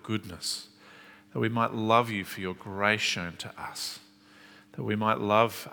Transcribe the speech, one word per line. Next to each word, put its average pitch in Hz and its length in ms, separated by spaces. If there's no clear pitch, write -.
goodness, - 640
that - 60
we 113 100
might 117 240
love 113 360
you 101 140
for - 160
your 92 140
grace 104 480
shown 87 360
to - 140
us, - 380
that - 120
we 110 120
might 110 240
love 107 540